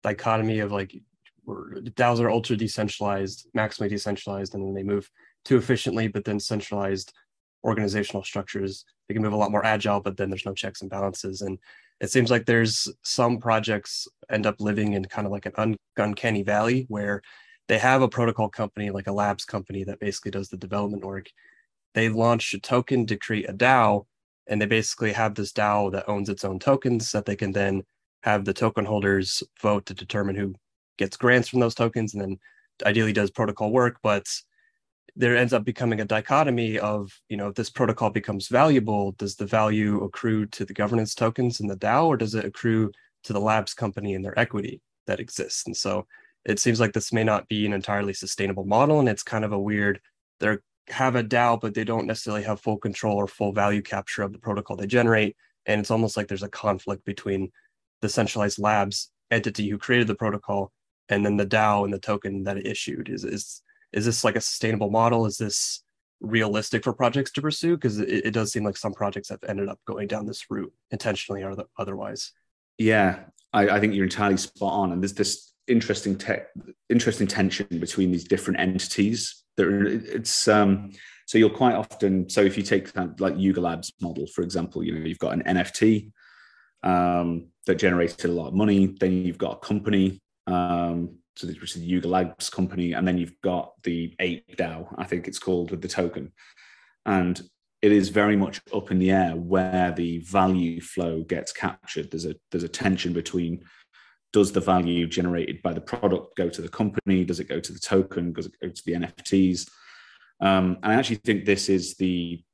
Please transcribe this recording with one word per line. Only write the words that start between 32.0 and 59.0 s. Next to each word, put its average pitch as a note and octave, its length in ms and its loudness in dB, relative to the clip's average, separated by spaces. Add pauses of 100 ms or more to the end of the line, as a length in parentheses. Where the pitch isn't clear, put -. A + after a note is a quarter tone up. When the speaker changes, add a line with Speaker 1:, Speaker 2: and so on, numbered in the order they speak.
Speaker 1:
and G2+ 80 -4
then F#2+ 160 -6 (460)
ideally A2 280 4
does G2+ 180 2
protocol G#2+ 400 -2
work. B2 320 2
But G2+ 240 0 (880)
there A#2+ 220 4
ends B2 160 4
up G#2 120 2
becoming A#2 360 -2
a G#2 60 -4
dichotomy A#2 720 0
of, G#2 340 -4 (160)
you A2 80 -6
know, G#2 120 -4
if G2+ 60 -8
this A2+ 160 -4
protocol A2 400 2
becomes G2+ 380 -4
valuable, A2+ 640 4
does G2+ 240 -6
the G#2 80 -6
value G#2+ 580 2
accrue G#2+ 440 -2
to - 180 -8
the F#2+ 80 -12
governance G#2+ 420 0
tokens A#2+ 460 0
in G#2+ 60 -2
the G2 100 -4
dao, A#2 300 4
or D3 100 4
does G#2+ 180 -2
it A2 100 -2
accrue A2 460 2 (340)
to - 80 -6
the G#2 80 0
labs G#2+ 340 0
company G2+ 400 -4
and F#2+ 100 -4
their - 140 -2
equity A2+ 420 -2 (260)
that - 140 -4
exists? - 460 -6
And - 100 -8
so G2 300 -2 (380)
it G#2+ 140 0
seems A#2 220 2
like G#2+ 120 4
this - 200 -2
may A2 120 2
not G#2+ 240 2
be G#2+ 180 0
an G#2 60 0
entirely G2+ 420 -2
sustainable G2 500 -4
model. C#3 360 4
And B2+ 80 4
it's G#2 140 0
kind A2 220 -2
of G#2+ 80 -2
a G2+ 60 0
weird, G2+ 420 0 (400)
they G#2+ 160 2 (320)
have C3 260 0
a A#2+ 80 2
dao, A#2 380 4
but G#2+ 140 -4
they A2+ 100 -2
don't A2+ 220 -2
necessarily G#2+ 380 -4
have G#2+ 160 -4
full G#2+ 180 -2
control G#2 380 -2
or G2+ 100 -2
full G2+ 260 -4
value G#2 300 2
capture - 400 -6
of G2+ 100 -4
the G2+ 60 -18
protocol G#2 380 -4
they G#2 100 -6
generate. A2+ 500 4 (300)
And G#2 140 2
it's G2+ 100 -4
almost A2 260 2
like G#2 120 -4
there's F#2+ 140 -4
a G2+ 60 -8
conflict G2 560 -4
between G2 480 -4 (500)
the G#2+ 60 -2
centralized G#2 500 0
labs G#2 520 0 (200)